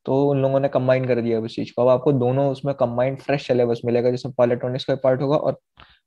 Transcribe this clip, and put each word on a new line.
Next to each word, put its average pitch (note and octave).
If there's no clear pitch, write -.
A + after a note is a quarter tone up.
तो C#3
उन C#3
लोगों C3+
ने C#3
combine C3
कर B2
दिया A2+
उस A2+
चीज़ A#2
को। A#2+
अब B2+
आपको B2+
दोनों C3+
उसमें C3+
combined B2+
fresh -
syllabus A#2+
मिलेगा, A#2+
जिसमें B2
पावर B2
इलेक्ट्रॉनिक्स B2
का C#3
part C3
होगा C#3
और -